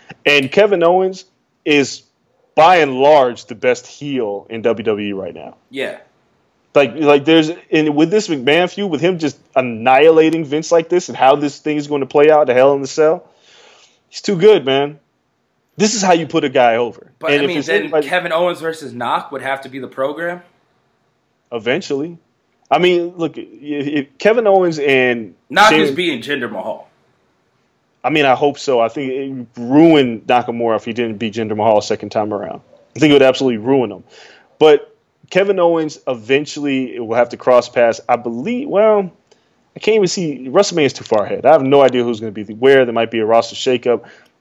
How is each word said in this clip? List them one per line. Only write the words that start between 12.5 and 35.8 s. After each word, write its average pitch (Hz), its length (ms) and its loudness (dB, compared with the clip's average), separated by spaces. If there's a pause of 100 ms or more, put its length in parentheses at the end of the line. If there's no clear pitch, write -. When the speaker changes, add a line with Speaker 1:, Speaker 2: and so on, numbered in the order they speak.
Speaker 1:
Hell 135 220 4
in 139 60 -4
the 135 60 -8
Cell, 160 400 0 (840)
he's - 120 -18
too 202 160 -2
good, 185 260 4
man. 139 360 -2 (800)
This 208 180 0
is 202 60 -4
how 190 100 2
you 165 160 0
put 160 160 -2
a 143 60 -2
guy 123 260 2
over. 117 340 -6 (100)
Speaker 2:
But, 156 120 -4
Speaker 1:
And 143 80 2
Speaker 2:
I 143 60 -2
Speaker 1:
if - 20 -2
Speaker 2:
mean, 143 120 -4
Speaker 1:
it's 135 80 -8
Speaker 2:
then 160 160 -2
Speaker 1:
anybody 151 260 -2
Speaker 2:
Kevin 170 240 -4
Owens 170 260 -2
versus 156 340 -10
Knock 123 380 -6
would 135 100 -10
have 135 200 -6
to 135 80 -18
be 131 100 -14
the 123 80 -12
program? 160 540 -8 (1120)
Speaker 1:
Eventually. 143 640 -6 (520)
I 151 100 2
mean, 175 360 0
look, 156 220 -6
if, - 80 -14 (420)
if 143 300 -6
Kevin 226 280 0
Owens 185 320 2
and 127 580 0 (140)
Speaker 2:
Knock 208 220 4
is 156 160 2
Speaker 1:
Shane 139 80 -4
Speaker 2:
beating 151 260 -4
Jinder 123 300 -6
Mahal. - 380 -10 (1120)
Speaker 1:
I 123 60 -2
mean, 147 160 0
I 131 100 4
hope 139 240 -2
so. 123 220 0
I 113 80 0
think 135 220 -8
it 135 360 -8 (140)
ruined 135 640 2
Nakamura 117 480 0
if 104 80 -4
he 120 80 -8
didn't 113 260 -4
beat 107 180 -6
Jinder 110 200 -4
Mahal 107 220 2
a 101 40 2
second 104 280 -6
time 107 240 -4
around. 98 260 -8 (360)
I 117 40 -12
think 147 120 4
it - 20 4
would 139 100 6
absolutely 131 340 0
ruin 120 340 0
him. 90 120 -16 (540)
But 151 360 4 (360)
Kevin 190 300 0
Owens 165 380 0 (100)